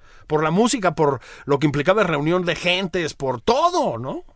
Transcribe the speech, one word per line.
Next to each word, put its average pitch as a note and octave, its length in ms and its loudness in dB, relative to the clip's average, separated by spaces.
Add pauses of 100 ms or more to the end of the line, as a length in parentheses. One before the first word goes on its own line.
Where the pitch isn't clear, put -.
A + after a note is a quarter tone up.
(280)
por D3+ 160 0
la D#3 80 0
música, G3 420 2
por C#3 280 0 (240)
lo C#3+ 140 2
que D3 80 2
implicaba D3+ 360 2
reunión E3 400 0
de E3+ 140 -2
gentes, F3+ 560 -2
por C3 260 -6
todo, C#4 580 0
¿no? D3+ 280 -10 (100)